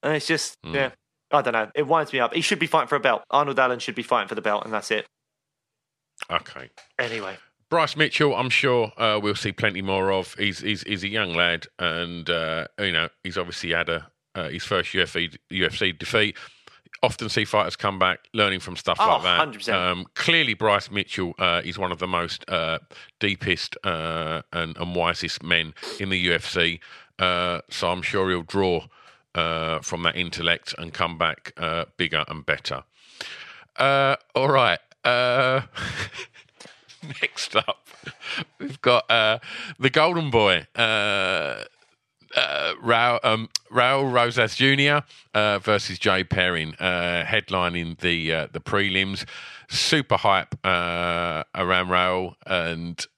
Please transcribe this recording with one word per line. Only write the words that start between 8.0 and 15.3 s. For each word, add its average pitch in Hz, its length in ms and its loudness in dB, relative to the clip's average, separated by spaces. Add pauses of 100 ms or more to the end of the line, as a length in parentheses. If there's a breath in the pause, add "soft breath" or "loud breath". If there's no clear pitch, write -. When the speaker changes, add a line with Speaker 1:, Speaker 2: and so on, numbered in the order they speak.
Speaker 2:
I'm 123 140 0
sure, 120 480 2
uh, 107 240 2
we'll 104 140 0
see 101 180 -4
plenty 95 280 -2
more 98 300 0
of. 95 240 -2
He's, 98 240 -4
he's, 95 240 -4
he's 95 200 -6
a 98 40 -2
young 101 260 -2
lad, 85 340 0 (120)
and, 85 500 -4
uh, 80 380 -2 (120)
you 98 120 0
know, 82 180 0 (140)
he's 90 140 -6
obviously 87 340 -4
had 82 180 0
a, 82 220 -6 (240)
uh, 82 140 -6
his 85 140 -8
first 92 300 -2
U 95 100 2
F 80 80 -4
C, 85 180 -2 (200)